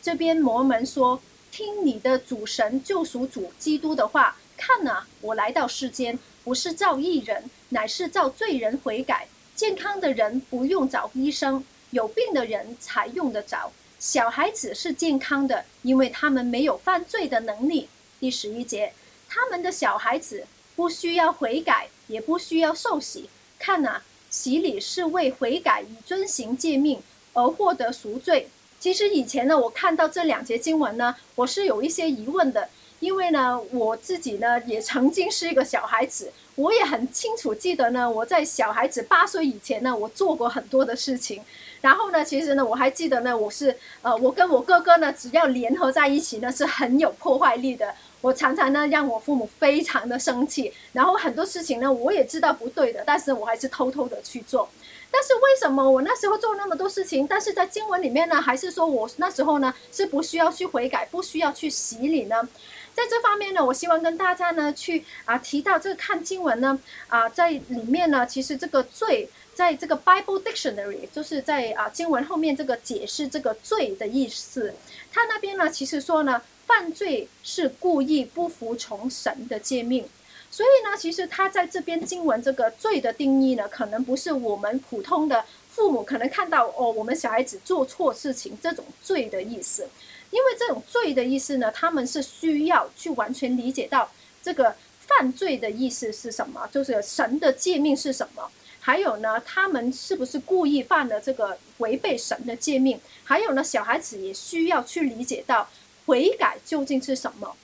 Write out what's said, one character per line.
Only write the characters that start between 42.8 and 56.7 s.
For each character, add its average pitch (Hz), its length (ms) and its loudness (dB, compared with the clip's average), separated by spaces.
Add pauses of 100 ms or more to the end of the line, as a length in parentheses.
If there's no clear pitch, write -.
记 311 200 -4
得 247 120 2
呢， 247 140 0
我 214 140 -2
是， 262 260 0 (260)
呃， 233 160 2
我 254 140 4
跟 370 160 4
我 277 140 6
哥 349 180 6
哥 339 180 8
呢， 294 140 4
只 247 200 -12
要 320 160 6
联 247 280 0
合 262 160 2
在 285 160 4
一 285 120 2
起 240 180 -4
呢， 247 140 -4
是 277 140 0
很 262 340 2
有 320 140 4
破 269 260 2
坏 277 160 6
力 254 200 -2
的。 202 180 -4 (280)
我 262 120 4
常 285 220 2
常 277 160 4
呢， 294 160 2
让 294 180 2
我 226 140 -2
父 285 160 0
母 220 140 -2 (100)
非 294 220 6
常 233 260 -2
的 240 100 -4
生 254 300 0
气， 254 240 -4 (220)
然 254 100 4
后 359 120 6
很 240 200 -2
多 330 100 0
事 359 180 -8
情 240 180 -2
呢， 277 100 2
我 254 220 2
也 311 100 4
知 311 160 -2
道 285 140 4
不 233 160 -6
对 254 240 2
的， - 120 -8
但 294 140 4
是 277 140 0
我 214 120 -2
还 226 120 -2
是 262 100 -6
偷 262 240 -2
偷 262 160 -4
的 - 140 -8
去 - 220 -12
做。 - 260 0 (420)
但 539 100 6
是 523 140 4
为 466 60 2 (180)
什 294 100 2
么 269 180 4
我 262 140 8
那 403 180 0
时 403 80 0
候 427 100 2
做 440 180 0
那 403 100 -6
么 349 100 -2